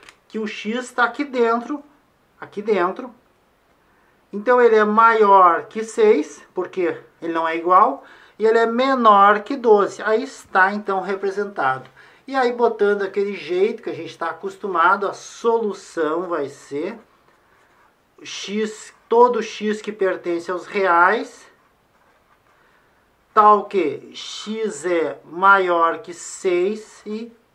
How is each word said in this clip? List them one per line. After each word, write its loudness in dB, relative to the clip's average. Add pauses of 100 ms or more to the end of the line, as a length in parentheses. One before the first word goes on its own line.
(300)
que -10
o -6
x -10
tá -2
aqui -4
dentro, -4 (560)
aqui -14
dentro. -2 (1160)
Então, 2
ele 6
é 4
maior 4
que -10
seis, 0 (120)
porque -4 (240)
ele -8
não -2
é -4
igual, 2 (340)
e -2
ele 4
é 2
menor 4
que -8
doze. 2
Aí -2
está, -2
então, -6
representado. -6 (380)
E -8
aí, 0
botando 0
aquele -4
jeito -2
que -12
a -6
gente -14
tá -8
acostumado, -2
a -6
solução -4
vai -6
ser -10 (1200)
x, -8 (160)
todo 4
x -6
que -10
pertence -4
aos -8
reais, 0 (1800)
tal 6
que -4
x -10
é -2
maior 2
que -16
seis -4
e -12 (220)